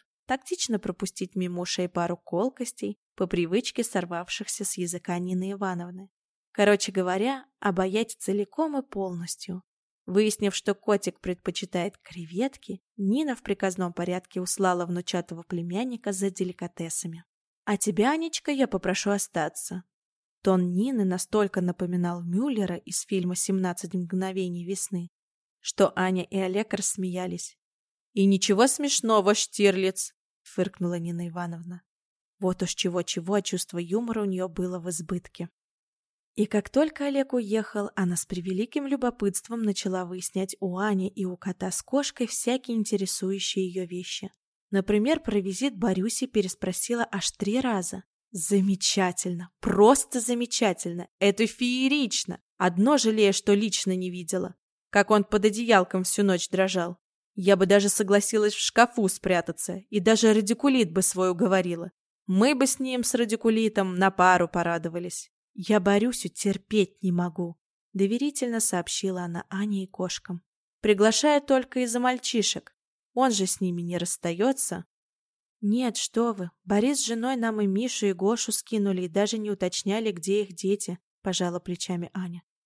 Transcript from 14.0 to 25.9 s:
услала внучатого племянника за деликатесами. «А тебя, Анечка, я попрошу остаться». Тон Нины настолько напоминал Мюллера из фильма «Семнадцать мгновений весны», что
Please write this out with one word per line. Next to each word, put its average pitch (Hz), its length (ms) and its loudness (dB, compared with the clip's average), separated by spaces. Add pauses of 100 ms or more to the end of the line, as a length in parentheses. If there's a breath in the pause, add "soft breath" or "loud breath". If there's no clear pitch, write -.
услала 180 440 0
внучатого 175 580 -6
племянника 202 680 -6
за 196 180 -2
деликатесами. 170 960 -8 (380)
«А 208 140 0
тебя, 214 340 2
Анечка, 320 400 -2
я 269 160 2
попрошу 185 420 -2
остаться». 180 760 -2 (600)
Тон 180 300 4
Нины 220 320 2
настолько 196 540 0
напоминал 175 600 -2
Мюллера 190 540 -2
из - 260 -6
фильма 180 340 -2
«Семнадцать 185 600 -2
мгновений 185 680 -4
весны», 175 460 -6 (500)
что - 360 0